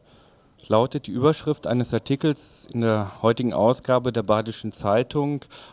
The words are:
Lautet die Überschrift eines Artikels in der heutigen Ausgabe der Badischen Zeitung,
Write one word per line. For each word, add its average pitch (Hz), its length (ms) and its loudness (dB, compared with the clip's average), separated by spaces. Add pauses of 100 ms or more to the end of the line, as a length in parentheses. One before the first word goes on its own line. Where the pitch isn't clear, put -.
(680)
Lautet 120 400 0
die 101 60 -10
Überschrift 147 560 0
eines 120 260 -2
Artikels - 800 -4
in 117 80 -4
der 107 420 0
heutigen 117 300 2
Ausgabe 123 600 2
der 113 120 -2
Badischen 107 480 -2
Zeitung, 135 720 -2 (280)